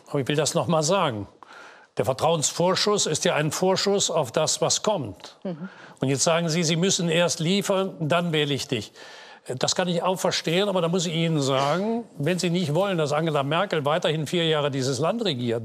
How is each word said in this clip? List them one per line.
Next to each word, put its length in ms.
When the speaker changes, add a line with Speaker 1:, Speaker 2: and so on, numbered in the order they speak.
Speaker 1:
aber 120
ich 80
will 80
das 180
noch 140
mal 160
sagen. 440
Der 80
Vertrauensvorschuss 1000
ist 180
ja 80
ein 180
Vorschuss 600
auf 200
das, 300
was 220
kommt. 600
Speaker 2:
Mhm. 240
Speaker 1:
Und 100
jetzt 140
sagen 240
Sie, 160
Sie 120
müssen 340
erst 300
liefern, 600
dann 320
wähle 220
ich 140
dich. 240
Das 260
kann 140
ich 160
auch 160
verstehen, 500
aber 100
da 100
muss 180
ich 80
Ihnen 260
sagen, 600
wenn 180
Sie 140
nicht 240
wollen, 240
dass 140
Angela 280
Merkel 420
weiterhin 440
vier 180
Jahre 240
dieses 300
Land 260
regiert, 400